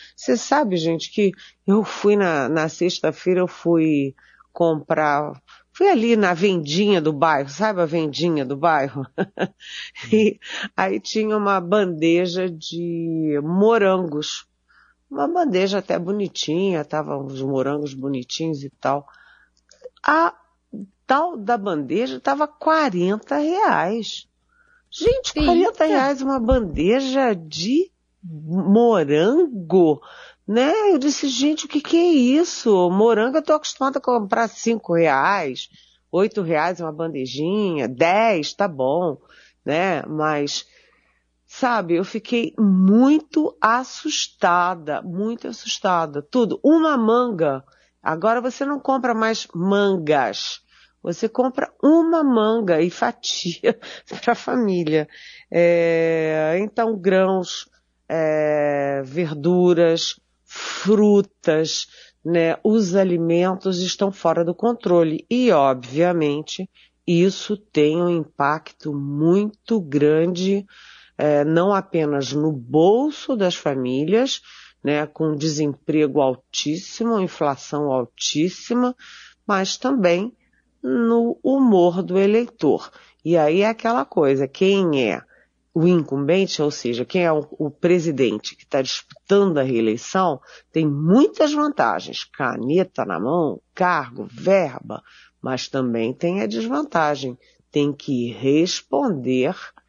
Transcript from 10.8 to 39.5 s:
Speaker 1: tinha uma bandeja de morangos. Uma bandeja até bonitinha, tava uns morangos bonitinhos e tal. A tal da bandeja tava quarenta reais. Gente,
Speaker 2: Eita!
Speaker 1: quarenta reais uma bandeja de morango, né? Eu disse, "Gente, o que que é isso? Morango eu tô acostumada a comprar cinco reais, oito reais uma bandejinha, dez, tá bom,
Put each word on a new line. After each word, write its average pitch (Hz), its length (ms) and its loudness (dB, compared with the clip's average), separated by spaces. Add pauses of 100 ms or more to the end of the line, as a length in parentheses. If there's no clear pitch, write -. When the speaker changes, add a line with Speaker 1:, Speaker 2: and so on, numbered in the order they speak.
Speaker 1:
tinha 214 380 -4
uma 202 240 0
bandeja 175 880 0
de 165 960 -4
morangos. 185 1040 0 (640)
Uma 277 180 -4
bandeja 214 500 0
até 185 220 -4
bonitinha, 180 840 -4
tava 151 340 -6
uns 135 240 -10
morangos 135 520 -4
bonitinhos 139 680 -8
e 139 60 -14
tal. 139 380 -4 (1000)
A 320 280 2 (720)
tal 302 320 0
da 220 200 -2
bandeja 196 600 -4
tava 285 280 -2
quarenta 233 880 -2
reais. 233 880 -2 (640)
Gente, 494 440 -2
Speaker 2:
Eita! 302 100 0
Speaker 1:
quarenta 349 400 4
reais 277 360 0
uma 269 180 0
bandeja 240 960 0
de 170 560 -4 (320)
morango, 180 1800 2 (460)
né? 311 440 2
Eu 320 60 4
disse, 277 300 -2
"Gente, 277 380 0
o - 40 -18
que 294 100 -2
que - 160 -2
é 339 120 4
isso? 247 840 4
Morango 226 480 2
eu 302 60 0
tô 311 100 2
acostumada 277 460 -2
a - 20 -6
comprar 226 460 0
cinco 220 480 -2
reais, 156 720 0 (420)
oito 202 300 0
reais 165 380 -2
uma 160 120 -6
bandejinha, 156 960 -4
dez, 170 680 0
tá 202 140 -2
bom, 143 500 -2 (460)